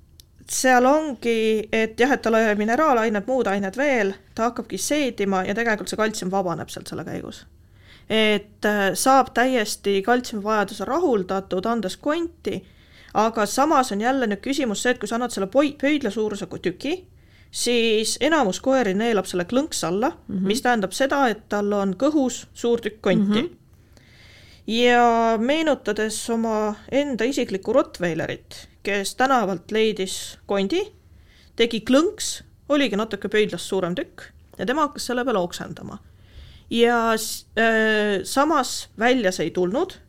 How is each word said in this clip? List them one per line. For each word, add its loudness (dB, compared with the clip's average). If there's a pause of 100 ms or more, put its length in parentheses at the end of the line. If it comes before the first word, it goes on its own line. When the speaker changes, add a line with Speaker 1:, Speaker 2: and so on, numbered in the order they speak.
(500)
Speaker 1:
seal 4
ongi, 2
et -2
jah, 4
et -2
tal 0
on 4
mineraalained, 2
muud 0
ained -2
veel, 2 (200)
ta -2
hakkabki -6
seedima 0
ja -4
tegelikult -2
see -6
kaltsium -2
vabaneb -2
sealt -14
selle -10
käigus. -12 (640)
Et, 0
äh, 2
saab 4
täiesti 0
kaltsiumivajaduse -2
rahuldatud, 0
andes -4
konti, -4 (520)
aga 2
samas 2
on -4
jälle 0
nüüd -4
küsimus -4
see, 0
et -20
kui -8
sa -4
annad -4
selle -2
poi-, 2
pöidla 0
suuruse -4
ko-, -12
tüki, -4 (480)
siis 0
enamus 2
koeri 2
neelab 0
selle -2
klõnks -2
alla, 0 (140)
Speaker 2:
Mhm. -2
Speaker 1:
mis -4
tähendab 0
seda, 2
et -4
tal -2
on 0
kõhus 0
suur 0
tükk -8
konti. 2
Speaker 2:
Mhm. -6 (1120)
Speaker 1:
Ja 4
meenutades 0
oma 0 (160)
enda 0
isiklikku -2
Rottweilerit, -2 (160)
kes -2
tänavalt 0
leidis -2
kondi, 0 (720)
tegi 0
klõnks, 2 (280)
oligi 2
natuke -4
pöidlast 0
suurem -2
tükk -8 (320)
ja -4
tema 0
hakkas -8
selle -2
peale 0
oksendama. -8 (720)
Ja 2
s-, -8 (100)
äh, 2
samas 0 (100)
välja 2
see -2
ei -4
tulnud -2 (140)